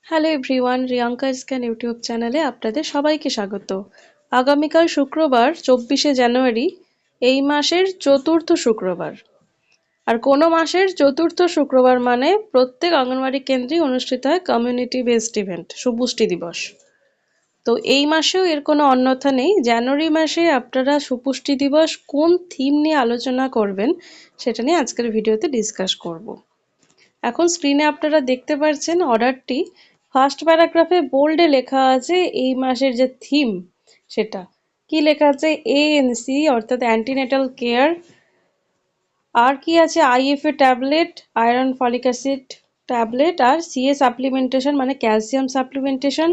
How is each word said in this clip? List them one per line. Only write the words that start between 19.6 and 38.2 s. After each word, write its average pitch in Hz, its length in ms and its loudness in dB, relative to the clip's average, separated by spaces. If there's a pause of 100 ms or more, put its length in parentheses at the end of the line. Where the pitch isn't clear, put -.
জানুয়ারি 247 460 0
মাসে 311 420 0
আপনারা 254 500 0
সুপুষ্টি 262 560 -4
দিবস 285 340 2 (180)
কোন 302 220 0 (200)
থিম 269 240 -2
নিয়ে 302 220 2
আলোচনা 254 520 -2
করবেন, 208 420 -2 (480)
সেটা 233 240 -6
নিয়ে 311 140 0
আজকের 240 340 -2
ভিডিওতে 220 380 0
ডিসকাস 208 460 -4
করব। 170 320 -12 (960)
এখন 277 260 0
স্ক্রিনে 285 360 0
আপনারা 302 360 0
দেখতে 254 360 -2
পাচ্ছেন 302 460 -2
অর্ডারটি। 262 580 -2 (540)
ফার্স্ট 269 300 0
প্যারাগ্রাফে 330 560 4
বোল্ডে 294 480 2
লেখা 269 400 2
আছে 262 360 0
এই 254 300 -2
মাসের 262 400 0
যে 254 120 2 (140)
থিম, 285 280 0 (600)
সেটা 208 340 -6 (460)
কি 311 120 0
লেখা 302 280 2
আছে? 285 200 0 (160)
এএনসি 277 840 0
অর্থাৎ 240 320 -2
অ্যান্টিনেটাল 254 680 -2
কেয়ার। 247 420 0 (1400)